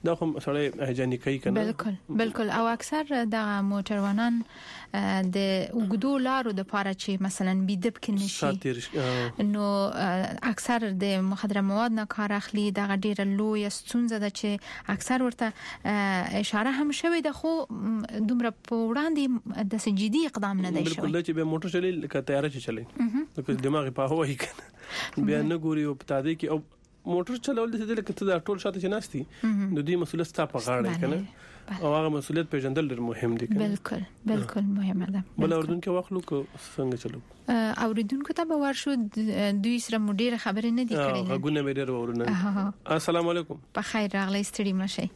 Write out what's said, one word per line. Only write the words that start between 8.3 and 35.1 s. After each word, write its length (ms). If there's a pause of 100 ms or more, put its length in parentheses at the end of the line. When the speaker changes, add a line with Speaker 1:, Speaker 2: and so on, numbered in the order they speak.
Speaker 1:
تیر 180
شي، 180
آه. 440
Speaker 2:
نو، 240 (260)
آه، 500
اکثر 360 (240)
د 180
مخدره 400
مواد 320
نه 120
کار 280
اخلي. 380
دغه 260
ډیره 280 (120)
لویه 320
ستونزه 500
ده 120
چې 180 (400)
اکثر 340
ورته، 300 (320)
آه، 560
اشاره 300
هم 220
شوې 280
ده، 120
خو، 380
م، 320 (180)
دومره 300
په 240 (140)
وړاندې 340 (460)
داسې 200
جدي 380
اقدام 340
نه 100
دی 60
Speaker 1:
بالکل، 180
Speaker 2:
شوی. 180
Speaker 1:
دا 100
چې 80
بیا 140
موټر 240
چلوي، 240
لکه 280
تیاره 280
چې 180
چلوي. 180 (120)
Speaker 2:
مهم. 300 (120)
Speaker 1:
لکه 140
دماغ 360
یې 40
په 100
هوا 240
یي 80
کنه. 320 (600)
بیا 120
Speaker 2:
بله. 100
Speaker 1:
نه 100
ګوري 260
او 100
په 100
تادی 320
کې، 120
او 140 (440)
موټر 300 (100)
چلول 260
داسې 160
دی 60
لکه 180
ته 140
دا 120
ټول 240
شاته 180
چې 140
ناست 220
یي، 80 (200)
Speaker 2:
مهم. 320
Speaker 1:
د 100
دوی 100
مسؤلیت 300
ستا 200
په 120
غاړه 280
یي 100
Speaker 2:
بله، 40
Speaker 1:
کنه. 160
Speaker 2:
بله. 680
Speaker 1:
او 120
هغه 220
مسؤلیت 340
پیژندل 400
ډېر 100
مهم 420
دی 40
کنه. 120
Speaker 2:
بالکل، 440 (240)
بالکل 340
مهمه 460
ده. 140